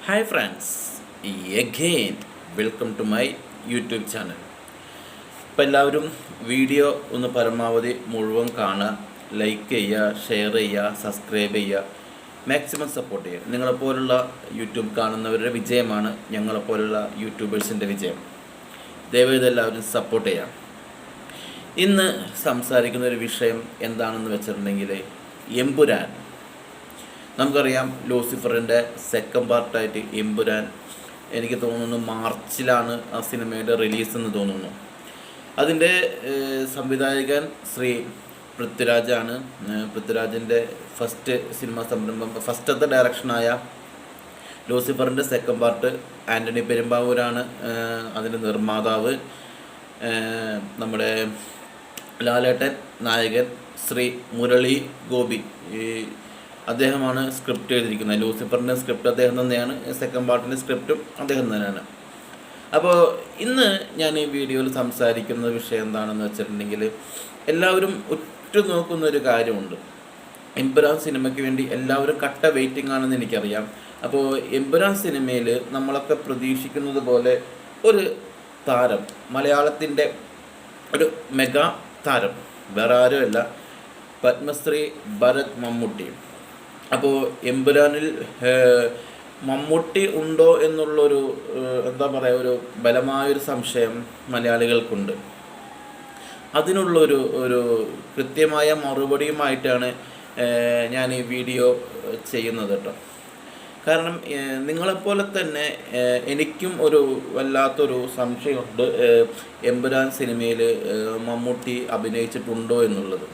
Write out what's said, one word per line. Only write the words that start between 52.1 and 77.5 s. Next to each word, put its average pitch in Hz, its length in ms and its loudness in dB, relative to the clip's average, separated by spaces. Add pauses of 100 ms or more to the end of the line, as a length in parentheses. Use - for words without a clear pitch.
ലാലേട്ടൻ 123 460 2 (340)
നായകൻ 113 380 2 (420)
ശ്രീ 123 200 0 (320)
മുരളി 123 380 6 (340)
ഗോപി, 117 280 0 (400)
ഈ 113 40 -4 (840)
അദ്ദേഹമാണ് 131 520 2 (140)
സ്ക്രിപ്റ്റ് - 400 -4
എഴുതിയിരിക്കുന്നത്. 107 460 0
ലൂസിഫറിൻ്റെ 120 580 0
സ്ക്രിപ്റ്റ് 123 320 -2
അദ്ദേഹം 123 280 4
തന്നെയാണ്, 123 320 0 (280)
സെക്കൻഡ് 123 280 -2
പാർട്ടിൻ്റെ 123 340 0
സ്ക്രിപ്റ്റും 135 360 -2 (240)
അദ്ദേഹം 135 300 0
തന്നെയാണ്. 101 280 -2 (960)
അപ്പോൾ 175 200 6 (480)
ഇന്ന് 254 220 4 (340)
ഞാൻ 156 120 2 (100)
ഈ - 20 2 (100)
വീഡിയോയിൽ 131 420 0
സംസാരിക്കുന്ന 120 800 0
വിഷയം 113 320 -2
എന്താണെന്ന് 107 380 -2
വെച്ചിട്ടുണ്ടെങ്കിൽ, 104 560 -4 (720)
എല്ലാവരും 185 420 4 (220)
ഉറ്റുനോക്കുന്നൊരു 170 1120 0
കാര്യമുണ്ട്. 110 480 2 (840)
എമ്പുരാൻ 147 340 6 (100)
സിനിമയ്ക്ക് 131 420 -2
വേണ്ടി 131 180 0 (120)
എല്ലാവരും 139 460 2
കട്ട 139 200 -2 (140)
വെയിറ്റിംഗ് 135 400 -2
ആണെന്ന് 131 220 0
എനിക്കറിയാം. 107 460 -2 (400)
അപ്പോൾ 139 180 2 (360)
എമ്പുരാൻ 170 340 4 (100)
സിനിമയിൽ 127 460 0 (260)
നമ്മളൊക്കെ 139 420 0 (100)
പ്രതീക്ഷിക്കുന്നത് 131 800 -2
പോലെ 123 260 6 (540)